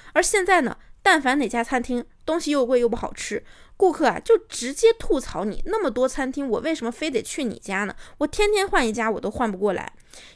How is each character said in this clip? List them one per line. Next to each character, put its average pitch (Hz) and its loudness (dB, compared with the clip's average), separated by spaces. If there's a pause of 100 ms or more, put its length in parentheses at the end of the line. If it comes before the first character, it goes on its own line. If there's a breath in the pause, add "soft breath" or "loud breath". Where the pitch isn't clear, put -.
(140)
而 330 6
现 381 2
在 359 4
呢， 233 -4 (260 soft breath)
但 330 6
凡 262 2
哪 247 0
家 233 -2
餐 254 -2
厅 240 -4 (200)
东 320 0
西 285 -2
又 277 2
贵 247 4
又 233 4
不 233 -4
好 - -6
吃， - -8 (320 soft breath)
顾 359 4
客 285 2
啊， 175 0
就 - 4
直 - -6
接 453 6
吐 330 0
槽 185 -6
你 214 -4
，“那 440 -2
么 302 0
多 254 2
餐 262 -4
厅， 277 -6
我 208 0
为 320 -2
什 233 -6
么 233 -4
非 311 -6
得 262 -2
去 - -8
你 208 -6
家 196 -6
呢？ 190 -8 (240 loud breath)
我 302 0
天 415 0
天 392 2
换 294 2
一 220 0
家， 226 -2
我 190 -4
都 202 -4
换 226 -2
不 185 -6
过 196 0
来。” - -8 (440 loud breath)